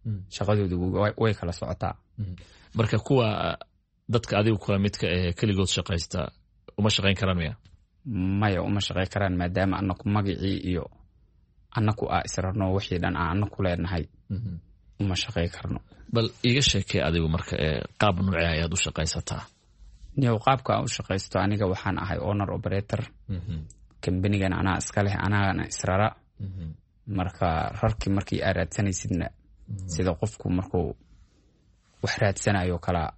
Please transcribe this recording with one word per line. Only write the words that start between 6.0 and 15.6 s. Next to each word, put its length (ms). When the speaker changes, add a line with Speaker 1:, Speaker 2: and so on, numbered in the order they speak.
Speaker 1:
uma 120
shaqayn 260
karaan 220
miya? 160
Speaker 2:
Maya, 220
uma 180
shaqayn 300
karaan, 280
maadaama 400
annaku 320
magacii 540
iyo 200
annaku 380
aa 160
israrno 480
wixii 260
dhan 180
aan 140
annaku 320
leenahay. 400
Speaker 1:
Mhm. 240
Speaker 2:
Uma 160
shaqayn 340
karno. 300